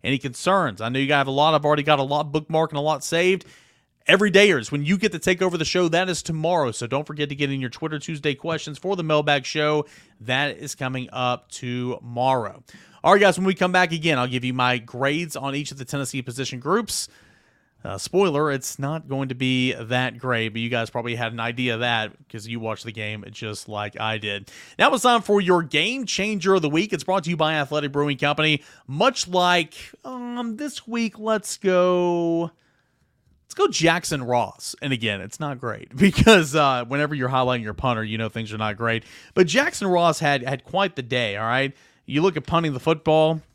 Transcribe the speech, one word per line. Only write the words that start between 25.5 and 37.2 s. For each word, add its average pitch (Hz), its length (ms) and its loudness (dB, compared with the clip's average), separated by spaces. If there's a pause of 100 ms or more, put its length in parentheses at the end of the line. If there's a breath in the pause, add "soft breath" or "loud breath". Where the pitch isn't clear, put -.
Game 196 440 -2
Changer 190 500 0
of 180 60 2
the 151 80 0
Week. 180 220 0
It's 170 140 -4
brought 185 180 0
to 160 60 -6
you 170 80 -2
by 156 160 2
Athletic 147 400 -2
Brewing 143 240 0
Company. 147 460 0 (220 loud breath)
Much 175 440 0
like, 180 480 2 (260)
um, 240 540 -8
this 294 280 -10
week, 226 340 -4
let's 214 360 -2
go, 175 960 2 (920)
let's - 100 -20
go 349 140 4
Jackson 165 540 0
Ross. 120 580 -2
And 143 100 -4
again, 107 300 -2
it's 101 180 -14
not 143 180 -6
great 113 380 -10
<laughs> - 0 -
because, 175 600 6
uh, 135 280 4
whenever 143 320 -2
you're 127 140 -2